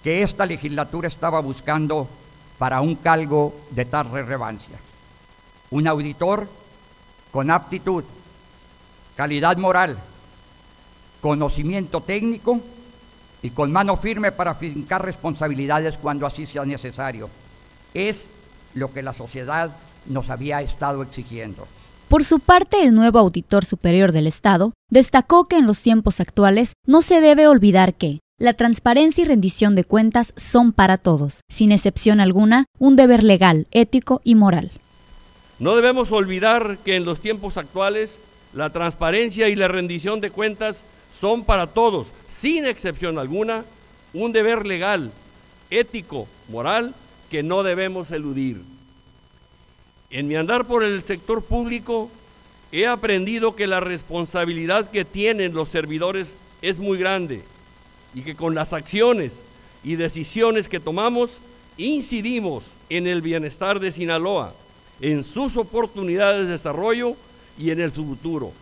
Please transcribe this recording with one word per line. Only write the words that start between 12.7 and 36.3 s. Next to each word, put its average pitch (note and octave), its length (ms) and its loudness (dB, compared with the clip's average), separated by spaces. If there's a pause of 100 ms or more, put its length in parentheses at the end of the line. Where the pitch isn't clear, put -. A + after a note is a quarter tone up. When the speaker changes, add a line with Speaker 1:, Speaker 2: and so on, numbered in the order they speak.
Speaker 1:
y B2 80 -10
con C#3+ 220 -4
mano G3 260 0
firme G#3 340 -4
para F3+ 220 -6
fincar D3+ 500 -8
responsabilidades D#3 960 -6
cuando D3 300 -6
así D3+ 180 -10
sea C#3+ 200 -10
necesario. C3 640 -10 (680)
Es F#3+ 320 -6 (480)
lo C3+ 180 -8
que C#3 80 -12
la C3+ 120 -10
sociedad C#3 640 -8 (300)
nos C3+ 240 -6
había C#3 320 -6
estado C#3+ 400 -6
exigiendo. A#2 680 -14 (420)
Speaker 2:
Por D4+ 140 6
su D#4 160 2
parte, F4+ 440 4
el B3+ 100 6
nuevo A3+ 240 6
auditor F#3+ 480 4
superior F3+ 460 2
del D#3 160 2
Estado G3 440 2 (200)
destacó C4+ 560 6
que F4 100 2
en D4 80 6
los G#3+ 140 2
tiempos A3 400 2
actuales G3+ 540 2 (120)
no D4 160 6
se E4 200 6
debe D4+ 260 8
olvidar F#3+ 480 6
que D3 240 -4 (180)
la A#3+ 160 2
transparencia A#3+ 680 2
y D#4+ 40 2
rendición G#3 460 2
de F#3 100 2
cuentas A3 540 2
son A#3+ 360 4
para F#3+ 260 4
todos, D3 500 0
sin G#3+ 220 2
excepción G#3 480 4
alguna, G#3+ 460 4 (120)
un C4+ 180 6
deber B3 280 8
legal, F3+ 480 6
ético B3 520 2
y A#3 120 6
moral. F#3+ 360 4 (840)
Speaker 3:
No F3+ 200 2
debemos A#3+ 340 2
olvidar G3+ 720 0